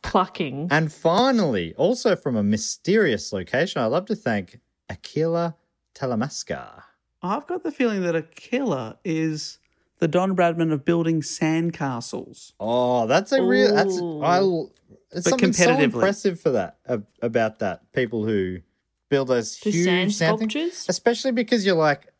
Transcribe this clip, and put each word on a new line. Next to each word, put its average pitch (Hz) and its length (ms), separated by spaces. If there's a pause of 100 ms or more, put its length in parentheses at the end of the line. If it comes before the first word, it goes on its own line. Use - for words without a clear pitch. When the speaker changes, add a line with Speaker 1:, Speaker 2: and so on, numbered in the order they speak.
Speaker 1:
Plucking. 170 680
Speaker 2:
And 151 200
finally, 170 840
also 202 400
from 123 220
a 104 60
mysterious 123 880
location, 123 480
I'd 113 60
love 175 180
to 214 100
thank 104 440 (300)
Aquila 165 640 (400)
Talamasca. 123 880 (380)
Speaker 3:
I've 214 260
got 349 160
the 311 80
feeling 220 320
that 170 120
Aquila 160 920
is 160 540 (400)
the 165 80
Don 185 280
Bradman 170 380
of 139 120
building 165 360
sandcastles. 156 1400
Speaker 2:
Oh, 123 480
that's 170 240
a 269 120
real, - 300
that's, 190 240
Speaker 1:
Ooh. 165 240
Speaker 2:
I, 175 180 (760)
it's 175 100
Speaker 3:
But - 40 (100)
Speaker 2:
something 208 140
so 170 140
Speaker 3:
competitively. 254 160
Speaker 2:
impressive 175 580
for 156 100
that, 98 260 (120)
ab-, 107 160 (160)
about 113 380
that. 95 340
People 117 320
who 95 320 (520)
build 135 200
those 120 300
Speaker 1:
The 214 120
Speaker 2:
huge 170 140
Speaker 1:
sand 185 280
Speaker 2:
sand 202 260
things. 220 140
Speaker 1:
sculptures? 339 360
Speaker 2:
Especially 247 420
because 226 340
you're 190 100
like, 151 320 (120)